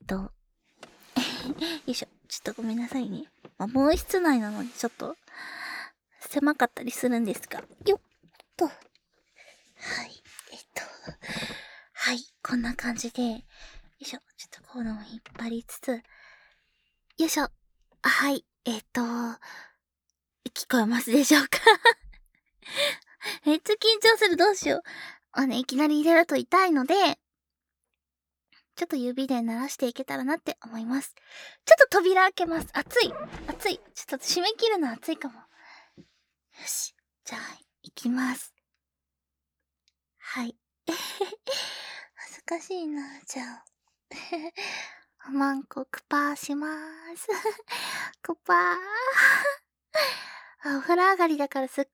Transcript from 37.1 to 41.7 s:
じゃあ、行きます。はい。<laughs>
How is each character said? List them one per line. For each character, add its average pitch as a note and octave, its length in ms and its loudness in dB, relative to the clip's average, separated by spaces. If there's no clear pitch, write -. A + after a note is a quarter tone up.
じ - 120 -12
ゃ - 20 -10
あ、 - 40 -10
行 - 100 -20
き - 160 -4
ま B3+ 260 0
す。 - 180 -14
は - 260 -8
い。 A#3+ 120 -8
<laughs> - 1500 -8